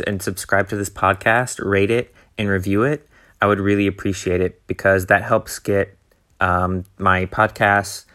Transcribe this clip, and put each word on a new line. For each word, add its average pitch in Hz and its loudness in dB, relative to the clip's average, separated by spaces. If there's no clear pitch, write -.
and 98 -4
subscribe 98 -2
to 104 -4
this 101 -6
podcast, 113 0
rate 101 2
it, 120 -4
and 104 -2
review 98 0
it, 147 -2
I 101 2
would 101 2
really 101 2
appreciate 95 -2
it - -4
because 95 0
that 101 2
helps 110 -2
get, 98 -2
um, 92 0
my 92 2
podcast 101 0